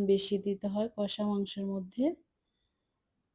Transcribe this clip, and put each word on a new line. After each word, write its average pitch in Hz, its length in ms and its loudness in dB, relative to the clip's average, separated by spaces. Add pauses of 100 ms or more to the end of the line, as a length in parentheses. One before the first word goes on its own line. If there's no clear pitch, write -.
বেশি 196 320 4
দিতে 196 300 -2
হয় 208 280 0
কষা 208 300 -2
মাংসের 202 400 -2
মধ্যে। 196 400 -2 (1300)